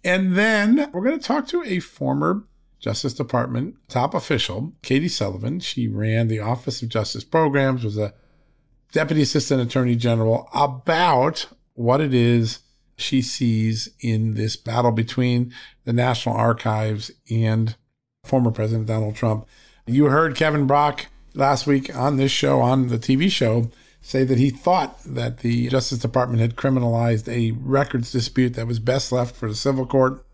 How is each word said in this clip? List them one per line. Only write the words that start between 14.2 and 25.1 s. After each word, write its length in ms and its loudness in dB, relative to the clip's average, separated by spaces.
this 220 -2
battle 340 0
between 640 0
the 80 -4
National 420 0
Archives 760 -2
and 460 0
former 260 2
President 360 -2
Donald 300 -4
Trump. 300 -2
You 200 4
heard 280 2
Kevin 320 2
Brock 420 2
last 320 2
week 280 0
on 220 0
this 160 2
show, 300 2
on 260 2
the 100 -2
T 180 0
V 120 2
show, 420 0
say 220 0
that 140 2
he 100 4
thought 560 0
that 360 -6